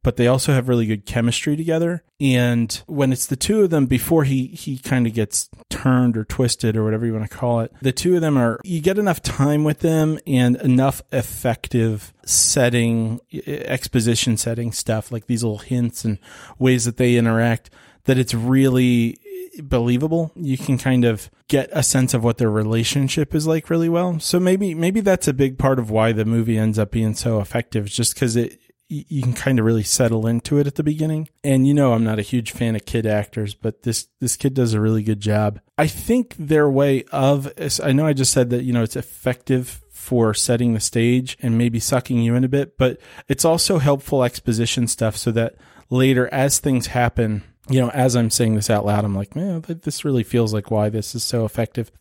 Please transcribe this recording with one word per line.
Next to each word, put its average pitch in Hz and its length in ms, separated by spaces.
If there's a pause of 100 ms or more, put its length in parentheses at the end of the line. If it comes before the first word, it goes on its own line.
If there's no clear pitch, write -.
but 123 120
they 120 120
also 131 260
have 127 140
really 117 180
good 107 180
chemistry 120 520
together. 165 480 (160)
And 123 640
when 139 260
it's 123 140
the - 100
two 214 260
of 185 80
them, 147 160
before 131 360
he, 135 240
he 139 320
kinda 123 320
gets 107 400 (180)
turned 123 480
or 110 80
twisted 117 520
or 110 80
whatever 110 200
you 113 80
wanna 107 140
call 120 340
it, 113 120 (100)
the 135 80
two 180 240
of 175 60
them 156 180
are, 117 240
you 170 180
get 190 180
enough 196 220
time 147 440
with 151 160
them 156 380 (100)
and 123 280
enough 131 540
effective 113 1040 (100)
setting, 117 920 (140)
e-, 156 80 (240)
exposition 117 720
setting 117 340
stuff, 110 400
like 117 160
these 117 160
little 107 160
hints 120 460
and 110 140 (420)
ways 127 240
that 120 140
they 123 180
interact, 113 540 (340)
that 131 140
it's 120 160
really 123 840 (420)
believable. 139 760
You 143 200
can 131 220
kind 127 260
of 113 240 (200)
get 139 240
a 147 100
sense 127 320
of 113 100
what 117 140
their 117 120
relationship 113 840
is 156 120
like 160 220
really 165 200
well. 170 320
So - 200
maybe, 185 340
maybe 180 260
that's 190 280
a - 60
big 131 240
part 131 200
of 113 120
why 110 220
the 110 120
movie 113 340
ends 110 200
up 104 120
being 110 240
so 113 260
effective, 107 460
just - 300
'cause 117 200
it, 120 220 (320)
y-, 143 180
you 143 140
can 120 120
kind 131 240
of 110 80
really 113 160
settle 113 440
into 117 320
it 143 80
at 139 100
the 160 60
beginning. 156 460 (160)
And, 135 220
you 143 80
know, 139 180
I'm 113 120
not 110 140
a 107 40
huge 113 300
fan 113 240
of 104 100
kid 113 200
actors, 107 480
but - 280
this, - 240 (140)
this 123 160
kid 135 180
does 123 180
a 107 80
really 110 220
good 107 180
job. 104 400 (160)
I 151 100
think 233 520
their 147 320
way 135 420
of, 139 400 (300)
I 147 100
know 147 140
I 151 80
just 135 180
said 123 180
that, 123 140
you 127 80
know, 120 100
it's - 140
effective - 920
for 117 420
setting 120 400
the 110 80
stage 123 640
and 113 160
maybe 117 200
sucking 123 420
you 117 140
in 123 100
a 127 40
bit, 139 300
but 127 200 (300)
it's - 160
also 170 340
helpful 139 460
exposition 120 640
stuff 110 300
so - 160
that 113 220 (360)
later, 127 420
as 139 260
things 131 300
happen, 117 540 (260)
you 131 120
know, 120 100
as 123 260
I'm 113 140
saying 110 260
this 107 140
out 104 160
loud, 104 180
I'm 101 100
like, 98 220
"Man, 170 260
th-, 165 200
this - 220
really 131 200
feels 113 280
like 107 180
why 107 180
this 107 260
is 117 100
so 117 200
effective." 113 460 (100)